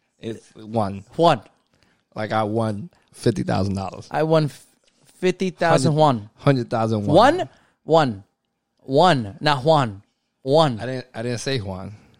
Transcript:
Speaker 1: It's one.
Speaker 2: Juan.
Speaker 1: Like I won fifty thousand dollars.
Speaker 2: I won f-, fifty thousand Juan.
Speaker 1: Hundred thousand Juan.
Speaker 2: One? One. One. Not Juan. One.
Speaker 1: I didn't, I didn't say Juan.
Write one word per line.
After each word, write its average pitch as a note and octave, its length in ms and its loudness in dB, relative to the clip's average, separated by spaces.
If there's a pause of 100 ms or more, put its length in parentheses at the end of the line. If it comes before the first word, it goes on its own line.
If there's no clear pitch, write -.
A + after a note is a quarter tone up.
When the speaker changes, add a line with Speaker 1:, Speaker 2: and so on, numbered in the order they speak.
(200)
Speaker 1:
It's - 360 -12
one. G#2+ 480 -4 (120)
Speaker 2:
Juan. D#3 260 4 (720)
Speaker 1:
Like G#2+ 160 -6
I A2 120 0
won A2 460 -4 (240)
fifty - 300 -2
thousand G2 320 -2
dollars. F#2+ 340 -10
Speaker 2:
I D3+ 140 -2
won D#3+ 220 2
f-, - 200 -10 (540)
fifty F#3 320 -2
thousand D#3+ 440 2
Juan. C3 420 2
Speaker 1:
Hundred C3 340 0
thousand A2+ 340 -2
Juan. A3+ 320 4
Speaker 2:
One? F4+ 120 -6 (340)
One. C3 400 0 (560)
One. C3+ 600 2
Not C#3 240 -2
Juan. C3 380 0 (400)
One. C3+ 380 2
Speaker 1:
I A2+ 80 -10
didn't, B2+ 260 -10
I A2+ 80 -10
didn't A#2+ 180 -6
say C3+ 200 -4
Juan. F#2+ 340 -12 (260)